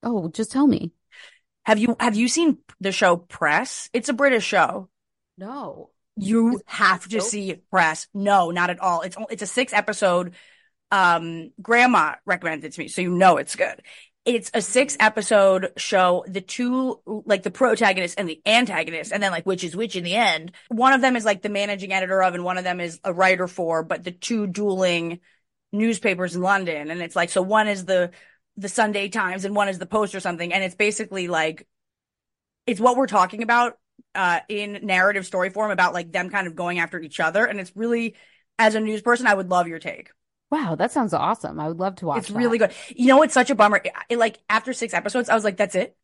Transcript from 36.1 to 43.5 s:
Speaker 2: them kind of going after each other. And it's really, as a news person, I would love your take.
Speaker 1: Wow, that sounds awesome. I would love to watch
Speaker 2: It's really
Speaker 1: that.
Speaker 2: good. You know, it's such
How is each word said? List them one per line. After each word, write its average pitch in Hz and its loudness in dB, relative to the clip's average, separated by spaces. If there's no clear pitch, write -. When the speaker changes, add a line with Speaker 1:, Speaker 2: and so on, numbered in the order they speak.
Speaker 2:
them 180 -4
kind 190 -4
of 165 -10
going 175 -4
after 170 -6
each 160 -10
other. 180 2
And 202 -4
it's 180 -14
really, 233 -4
as 220 6
a 220 0
news 214 -4
person, 240 2
I 208 6
would 190 -6
love 180 2
your 165 -10
take. - -12
Speaker 1:
Wow, 233 -2
that 214 -2
sounds 220 -2
awesome. 160 -4
I 151 -6
would 165 -8
love 185 -4
to 175 -10
watch 151 -2
Speaker 2:
It's - -12
really 233 0
Speaker 1:
that. 214 2
Speaker 2:
good. - -20
You 247 4
know, 269 8
it's 311 2
such 254 4